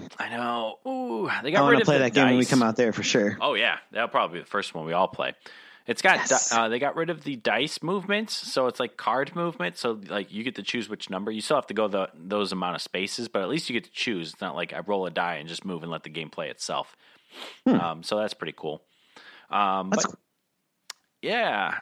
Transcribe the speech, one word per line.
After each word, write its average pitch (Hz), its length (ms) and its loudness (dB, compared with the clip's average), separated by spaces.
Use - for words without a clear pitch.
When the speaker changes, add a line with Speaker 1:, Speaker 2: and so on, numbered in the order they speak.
Speaker 1:
I - 120 -6
know. 117 560 -4
Ooh, 240 440 -2
they 135 80 -2
got 190 80 4
Speaker 2:
I 143 40 8
wanna 143 100 8
Speaker 1:
rid 135 100 8
of - 40 0
Speaker 2:
play 143 120 6
Speaker 1:
the 131 60 6
Speaker 2:
that 120 100 2
game 139 120 6
when 127 100 6
we 127 80 6
Speaker 1:
dice. - 60 0
Speaker 2:
come 131 120 6
out 110 140 4
there 117 160 6
for 107 100 -2
sure. 104 380 2
Speaker 1:
Oh, 139 140 2
yeah. 101 240 2
That'll 113 160 0
probably 90 300 0
be 73 60 -8
the - 60 -20
first 98 240 -2
one 80 120 -6
we 82 80 -2
all 92 140 6
play. 65 260 -4
It's 117 140 -2
got 185 160 6
Speaker 2:
Yes. - 320 2
Speaker 1:
di-, 117 160 2
uh, 110 60 2
they 120 80 0
got 139 180 0
rid 165 140 -2
of 156 140 -6
the 143 120 -6
dice 117 460 0
movements, 202 500 -2
so - 360 0
it's 117 120 -4
like 117 160 -4
card 131 400 0
movement. 175 400 -4
So, 110 320 -2
like, 98 240 -4
you 107 100 -6
get 120 120 -6
to 104 80 -10
choose 107 260 -4
which 104 220 -10
number. 98 200 -4
You 107 120 -4
still 147 160 2
have - 80 -2
to - 80 -8
go 107 140 2
the, 95 260 0
those 95 380 -2
amount 90 240 -2
of - 60 -6
spaces, 101 460 -6
but 101 140 -2
at 101 80 -4
least 165 180 -4
you 123 60 -2
get 110 100 -2
to - 60 -20
choose. 85 420 -4
It's - 80 -16
not 80 160 -6
like 82 160 -4
I 76 80 -8
roll 95 240 -2
a 85 60 -4
die 87 240 0
and 78 140 -10
just 82 160 -10
move 87 180 -6
and 85 100 -6
let 80 100 -6
the - 60 -12
game 78 220 -10
play 78 180 -6
itself. - 480 -6
Speaker 2:
Hmm. 254 120 4
Speaker 1:
Um, 82 240 -4
so - 140 -2
that's 107 180 0
pretty 78 220 -10
cool. 76 260 -8
Um, 95 400 2
Speaker 2:
That's 110 160 2
Speaker 1:
but - 60 -6
Speaker 2:
cool. - 60 -18
Speaker 1:
yeah, 151 600 0